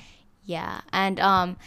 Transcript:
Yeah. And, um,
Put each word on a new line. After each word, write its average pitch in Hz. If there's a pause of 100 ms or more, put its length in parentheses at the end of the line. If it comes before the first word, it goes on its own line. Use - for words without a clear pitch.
(460)
Yeah. - (120)
And, 190
um, 185